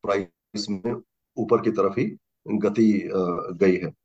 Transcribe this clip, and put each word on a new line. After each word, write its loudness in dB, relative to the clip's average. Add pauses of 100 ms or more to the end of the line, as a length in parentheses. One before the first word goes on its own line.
प्राइस -6
में -6 (360)
ऊपर 2
की 0
तरफ 0
ही -2 (300)
गति, 2
अ, -2
गई 4
है। -6 (120)